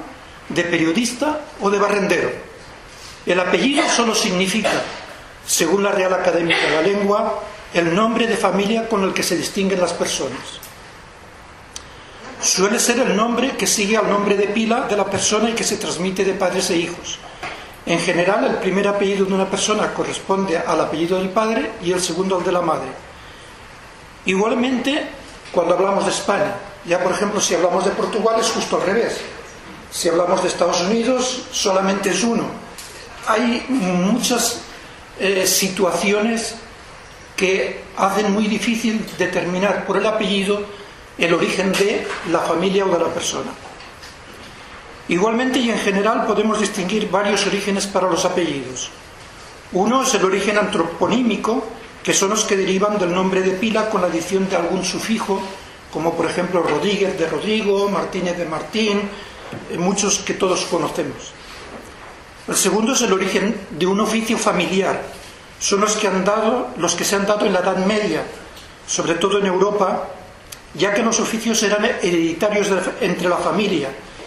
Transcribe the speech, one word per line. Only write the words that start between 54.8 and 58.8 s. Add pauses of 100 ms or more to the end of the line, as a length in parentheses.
sufijo, (500)
como
por
ejemplo
Rodríguez
de
Rodrigo,
Martínez
de
Martín, (680)